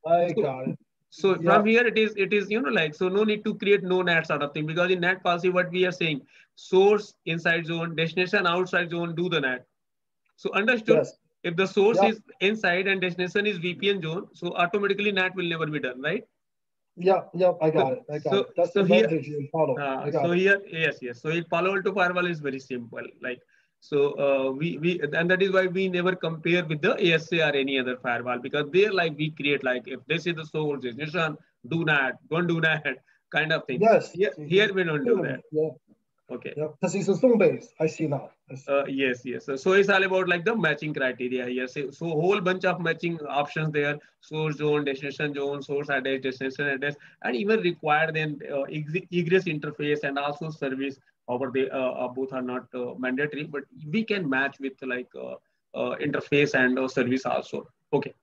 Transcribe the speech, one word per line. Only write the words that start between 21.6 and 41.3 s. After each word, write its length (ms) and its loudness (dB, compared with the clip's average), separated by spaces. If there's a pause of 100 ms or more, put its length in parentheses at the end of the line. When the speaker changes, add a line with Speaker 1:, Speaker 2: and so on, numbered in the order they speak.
Speaker 2:
Alto 180 -2
firewall 340 2
is 140 -4
very 180 -4
simple, 440 -10 (180)
like, 220 -8 (380)
so, 180 -2 (200)
uh, 340 2
we, 260 -4
we, 220 0
and 300 0
that 120 4
is 100 2
why 140 4
we 220 0
never 280 0
compare 480 -2
with 160 -4
the 180 2
A 140 4
S 220 0
A 160 4
or 40 -2
any 240 0
other 200 -2
firewall, 400 -4
because 320 -4
there, 200 4
like, 280 0
we 120 -2
create, 320 -2
like, 240 -2
if 200 -10
this 200 -2
is 80 -2
the 120 -10
source 360 -4
destination, 540 -4 (320)
do 160 -2
nat, 280 2 (180)
don't 160 0
do 140 0
nat 220 2
<laughs> 480 -10
kind 220 0
of 140 -2
thing. 160 -2
Speaker 1:
Yes. 300 6
Speaker 2:
Here, 180 0
Speaker 1:
Mm-hmm. 160 -12
Speaker 2:
here 260 4
we 100 0
don't 220 0
do 180 4
that. 180 -6 (120)
Speaker 1:
Yeah. 160 0 (600)
Speaker 2:
Okay. 280 -10
Speaker 1:
Yeah, 120 -4 (120)
'cause 160 0
it's 100 -2
a 80 2
zone 240 6
base. 400 2
I 80 0
see 220 -2
now. 220 -4 (200)
I 60 -12
see. 160 -6
Speaker 2:
Uh, 140 2
yes, 380 -2
yes. 200 -8
So, 100 -4
so 200 0
it's 140 6
all 140 4
about, 260 2
like, 160 0
the 120 0
matching 360 0
criteria 540 -2